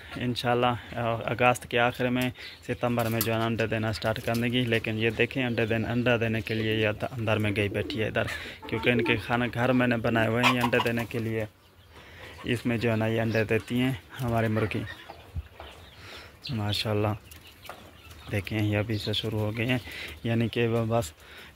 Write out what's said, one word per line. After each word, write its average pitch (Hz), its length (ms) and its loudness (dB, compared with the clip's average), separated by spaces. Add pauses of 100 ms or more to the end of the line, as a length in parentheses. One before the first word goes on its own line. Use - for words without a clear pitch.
(180)
इंशाल्लाह, 120 560 2
अ, 117 520 -4
अगस्त 123 400 4
के 120 120 0
आखिर 123 320 2
में, 123 220 0 (340)
सितंबर 120 420 0
में 113 120 0
जो 110 120 2
है 113 60 2
ना, 113 80 2
अंडे 113 200 0
देना 110 260 0
start 127 280 -2
कर 117 160 0
देंगी। 123 300 0
लेकिन 113 320 0
ये 113 140 4
देखें, 120 320 0
अंडे 117 220 0
देने, 110 220 0
अंडा 120 300 4
देने 110 240 0
के 113 120 -4
लिए 110 220 0
ये 110 100 2
अत-, 107 200 -2
अंदर 110 320 0
में 104 160 2
गई 104 160 2
बैठी 101 280 -4
है 107 100 0
इधर, 113 200 0 (400)
क्योंकि 117 220 0
इनके 117 280 2
खाना 120 300 0
घर 120 260 2
मैंने 123 240 4
बनाए 113 300 2
हुए 117 140 2
हैं 123 120 4
ये 123 60 0
अंडे 120 200 2
देने 117 260 0
के 117 140 -6
लिए। 110 260 -4 (1000)
इसमें 120 320 0
जो 117 120 2
है 110 60 2
ना, 110 120 0
ये 113 120 2
अंडे 113 260 2
देती 117 320 0
हैं 127 200 0 (160)
हमारी 117 360 0
मुर्गी 110 340 0 (1600)
माशाल्लाह। 107 680 0 (1160)
देखें, 107 280 -2
ये 104 180 2
अभी 104 220 0
से 107 160 -4
शुरू 107 240 -2
हो 107 140 0
गए 113 120 -2
हैं, 127 160 0 (460)
यानी 117 220 2
कि 117 180 2
वो 113 200 0
बस 117 260 0 (440)